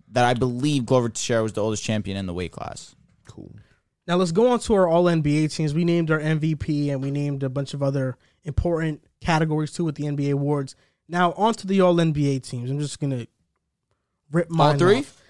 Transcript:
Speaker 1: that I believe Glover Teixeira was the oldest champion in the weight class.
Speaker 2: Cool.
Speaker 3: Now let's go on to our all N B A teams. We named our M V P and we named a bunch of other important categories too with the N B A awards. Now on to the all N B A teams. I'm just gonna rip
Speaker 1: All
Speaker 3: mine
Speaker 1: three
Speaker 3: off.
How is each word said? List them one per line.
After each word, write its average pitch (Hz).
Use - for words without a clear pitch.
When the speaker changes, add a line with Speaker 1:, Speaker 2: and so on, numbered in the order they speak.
Speaker 1:
that 123
I 123
believe 127
Glover 123
Teixeira 113
was 110
the 107
oldest 107
champion 101
in 98
the 90
weight 87
class. -
Speaker 2:
Cool. -
Speaker 3:
Now 175
let's 180
go 226
on 233
to -
our 185
all 170
N 170
B 147
A 151
teams. 151
We 170
named 170
our 156
M 156
V 160
P 147
and 135
we 139
named 143
a 135
bunch 135
of 143
other 135
important 160
categories 156
too 175
with 156
the 147
N 147
B 143
A 143
awards. 143
Now 175
on 226
to 196
the 190
all 175
N 165
B 143
A 131
teams. 123
I'm 143
just 147
gonna 131
rip 170
Speaker 1:
All 165
Speaker 3:
mine 147
Speaker 1:
three 190
Speaker 3:
off. -